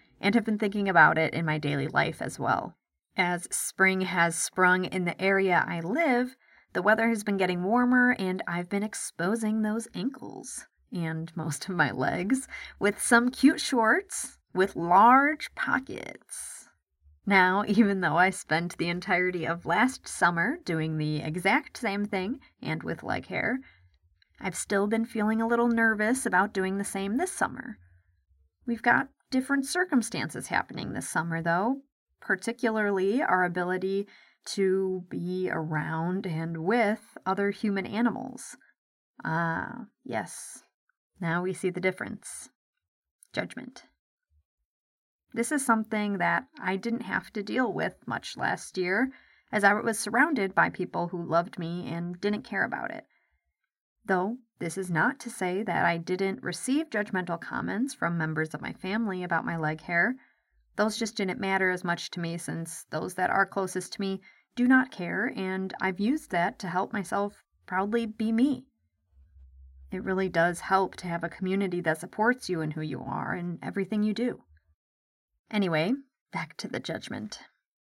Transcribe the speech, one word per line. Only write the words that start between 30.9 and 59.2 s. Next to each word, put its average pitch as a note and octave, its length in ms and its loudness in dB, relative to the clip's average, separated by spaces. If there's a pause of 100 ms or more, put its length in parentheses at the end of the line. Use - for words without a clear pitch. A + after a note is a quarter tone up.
this - 160 -8
summer, E3 320 -2
though, G3 400 0 (380)
particularly G#3+ 1040 0
our F#3 220 4
ability F3+ 640 0 (380)
to F#3+ 640 2
be F3+ 400 -4
around D#3+ 760 -2
and E3 340 -4
with G#3+ 640 0
other G3+ 260 0
human G3 340 -2
animals. - 720 -4 (640)
Ah, E3 640 -4 (160)
yes. - 600 -10 (560)
Now F3 240 -2
we F#3 100 -2
see - 160 -4
the F3+ 100 -6
difference. - 720 -6 (840)
Judgment. - 520 -10 (1500)
This A3+ 180 -2
is C#4+ 140 0
something G#3+ 520 0
that F3 300 0 (140)
I F#3+ 140 -2
didn't A3+ 260 -4
have F#3+ 320 -6
to G#3 100 -6
deal G#3+ 280 -2
with D#3+ 240 -4 (100)
much - 320 -8
last - 400 -4
year, G3 340 0 (400)
as G#3 120 2
I G3+ 100 6
was A3 240 0
surrounded A#3 560 2
by E3 160 4
people F3 400 -4
who E3+ 140 -6
loved E3 340 0
me F3 300 -6
and F3 320 -6
didn't G#3 240 -2
care G3 200 -4
about - 280 -4
it. - 140 -12 (1000)
Though, F#3+ 320 0 (220)
this E3+ 180 -6
is F#3 140 -6
not G3 300 2
to A#3+ 80 -12
say F#3 340 -2
that F3 220 0
I E3+ 120 2
didn't F#3 460 -2
receive C#4 460 -2
judgmental F#3 520 -4
comments G#3 520 -4
from E3+ 240 -2
members D#3 360 -2
of - 80 -8
my D#3+ 120 -8
family F#3+ 500 -4